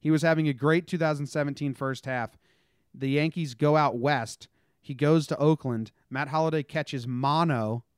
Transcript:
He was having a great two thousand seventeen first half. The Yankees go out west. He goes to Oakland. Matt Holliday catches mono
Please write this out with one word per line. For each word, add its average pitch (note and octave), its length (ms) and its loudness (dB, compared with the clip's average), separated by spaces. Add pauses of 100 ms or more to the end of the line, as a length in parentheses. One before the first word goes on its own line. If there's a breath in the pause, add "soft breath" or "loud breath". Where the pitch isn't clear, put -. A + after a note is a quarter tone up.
He D3+ 100 0
was D3+ 120 4
having D#3+ 260 2
a C#3+ 40 0
great D#3 360 2
two F#3 100 -4
thousand D3+ 300 0
seventeen C#3+ 440 -4
first C3+ 320 -6
half. B2+ 320 -6 (560)
The C3+ 180 -4
Yankees D3+ 440 0
go D3 220 4
out C#3+ 200 2
west. B2 520 -4 (320)
He - 120 -14
goes D3 360 2
to D3+ 100 -6
Oakland. C3 540 0 (180)
Matt C#3 180 -4
Holliday D#3 360 0
catches C#3+ 420 -6
mono B2+ 760 0 (140)